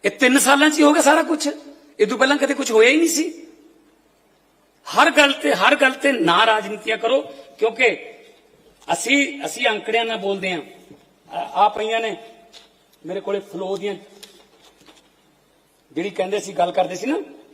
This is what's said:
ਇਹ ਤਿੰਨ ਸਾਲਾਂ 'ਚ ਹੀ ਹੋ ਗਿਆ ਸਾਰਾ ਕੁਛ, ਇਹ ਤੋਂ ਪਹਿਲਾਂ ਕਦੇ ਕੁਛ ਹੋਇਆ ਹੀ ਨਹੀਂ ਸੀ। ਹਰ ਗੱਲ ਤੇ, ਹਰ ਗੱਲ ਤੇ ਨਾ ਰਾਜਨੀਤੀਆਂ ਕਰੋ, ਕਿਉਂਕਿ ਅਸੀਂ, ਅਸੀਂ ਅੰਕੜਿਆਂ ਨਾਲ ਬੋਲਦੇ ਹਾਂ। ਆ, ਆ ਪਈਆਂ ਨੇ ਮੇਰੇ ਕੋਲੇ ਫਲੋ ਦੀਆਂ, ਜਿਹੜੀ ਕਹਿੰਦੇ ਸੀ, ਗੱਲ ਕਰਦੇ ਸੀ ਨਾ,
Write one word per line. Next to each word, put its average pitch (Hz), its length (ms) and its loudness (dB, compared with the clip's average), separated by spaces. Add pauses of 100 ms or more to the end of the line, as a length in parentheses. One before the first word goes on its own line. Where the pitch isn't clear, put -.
ਇਹ 202 60 0
ਤਿੰਨ 254 280 2
ਸਾਲਾਂ 285 320 4
'ਚ 302 80 -4
ਹੀ 320 40 6
ਹੋ 294 100 8
ਗਿਆ 311 100 2
ਸਾਰਾ 311 200 6
ਕੁਛ, 302 260 -4 (520)
ਇਹ 214 60 4
ਤੋਂ 247 120 -4
ਪਹਿਲਾਂ 269 180 2
ਕਦੇ 277 180 -2
ਕੁਛ 262 160 -6
ਹੋਇਆ 226 200 6
ਹੀ 294 60 2
ਨਹੀਂ 330 120 2
ਸੀ। 311 340 -4 (1400)
ਹਰ 294 240 4
ਗੱਲ 285 220 4
ਤੇ, 277 220 -2
ਹਰ 202 200 4
ਗੱਲ 277 180 2
ਤੇ 277 200 0
ਨਾ 185 340 2
ਰਾਜਨੀਤੀਆਂ 214 520 -2
ਕਰੋ, 262 360 -2 (240)
ਕਿਉਂਕਿ 220 560 -2 (760)
ਅਸੀਂ, 277 540 -2
ਅਸੀਂ 240 200 -6
ਅੰਕੜਿਆਂ 220 380 -2
ਨਾਲ 226 120 -6
ਬੋਲਦੇ 190 360 -6
ਹਾਂ। 156 100 -8 (680)
ਆ, - 60 -10
ਆ 180 320 0
ਪਈਆਂ 220 320 -4
ਨੇ 214 160 -6 (920)
ਮੇਰੇ 190 140 -8
ਕੋਲੇ 202 200 -6
ਫਲੋ 190 360 -8
ਦੀਆਂ, 196 180 -6 (2000)
ਜਿਹੜੀ 170 180 -6
ਕਹਿੰਦੇ 196 300 -4
ਸੀ, 190 120 -14
ਗੱਲ 175 200 -2
ਕਰਦੇ 180 240 -2
ਸੀ 220 100 -8
ਨਾ, 311 140 -2 (340)